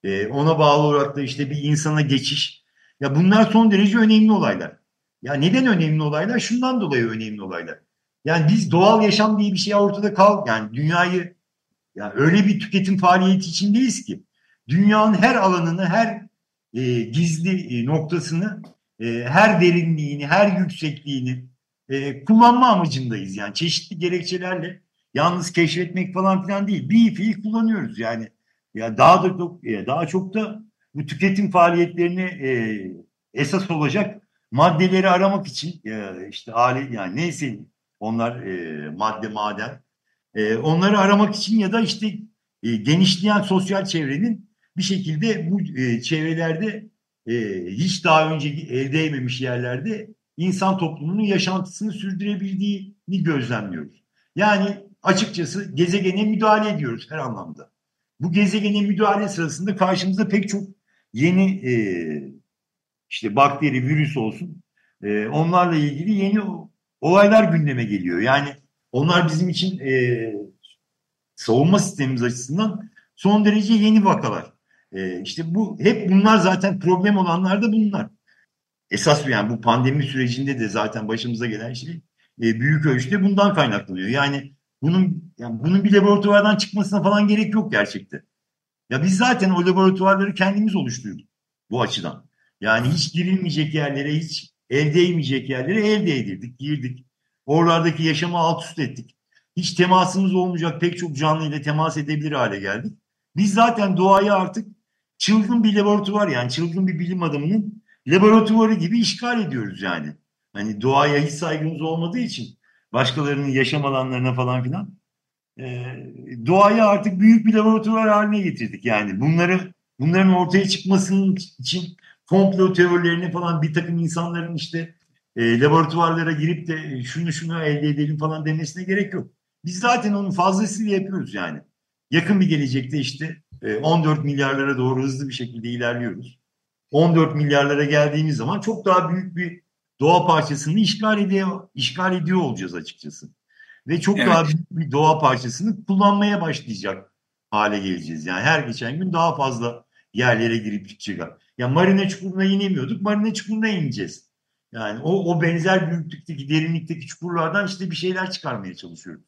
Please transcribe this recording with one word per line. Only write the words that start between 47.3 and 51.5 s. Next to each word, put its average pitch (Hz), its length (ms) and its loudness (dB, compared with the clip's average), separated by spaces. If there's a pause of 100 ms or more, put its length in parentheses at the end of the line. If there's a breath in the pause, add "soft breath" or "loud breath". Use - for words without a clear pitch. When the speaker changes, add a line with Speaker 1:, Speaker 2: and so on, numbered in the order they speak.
Speaker 1:
hiç 131 340 -4
daha 160 300 4
önce 151 160 -4
el 135 440 -6
değmemiş 131 480 -4
yerlerde 127 680 -6 (280)
insan 185 400 0
toplumunun 165 460 -4
yaşantısını 190 680 -2